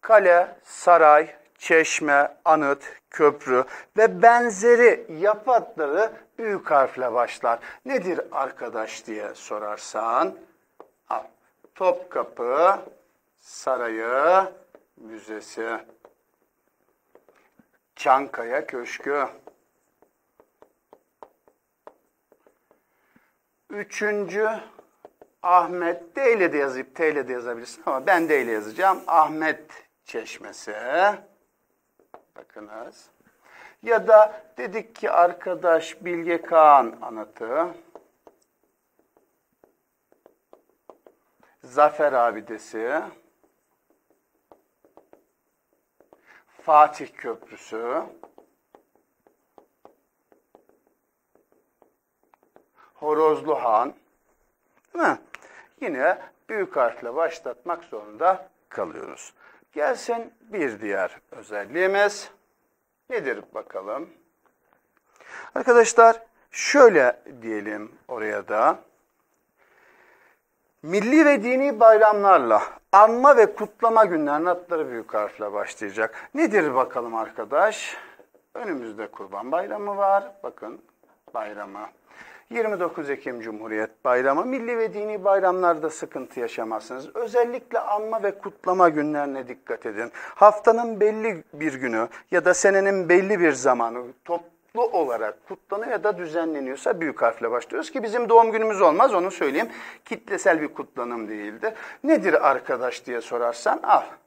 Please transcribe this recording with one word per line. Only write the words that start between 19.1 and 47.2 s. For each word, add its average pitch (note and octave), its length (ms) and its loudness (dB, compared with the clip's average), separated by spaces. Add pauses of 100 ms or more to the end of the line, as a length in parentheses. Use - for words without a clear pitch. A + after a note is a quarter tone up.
Üçüncü G#3 800 -4 (920)
Ahmet, F3 760 0
D C4+ 160 2
ile F#3 200 2
de D3+ 60 -2
yazıp C3+ 360 -4
T D#3 180 0
ile C3+ 160 -4
de B2+ 40 -6
yazabilirsin A#2+ 540 -10
ama C3+ 200 -4
ben E3+ 220 2
D D3 140 2
ile A#2 100 -4
yazacağım. A2 540 -2
Ahmet D#3 540 0 (440)
Çeşmesi. G#2+ 680 -14 (1600)
Bakınız. G#2+ 760 -20 (720)
Ya G#3+ 260 0
da G#3+ 340 8 (160)
dedik A3 360 -10
ki - 160 -4
arkadaş E3+ 920 0
Bilge E3+ 380 -4
Kağan D3 600 6
Anıtı, A#2 640 -8 (4000)
Zafer D3 480 2
Abidesi, A2+ 880 -4 (3500)
Fatih D3+ 540 4
Köprüsü, A#2 880 -8 (4000)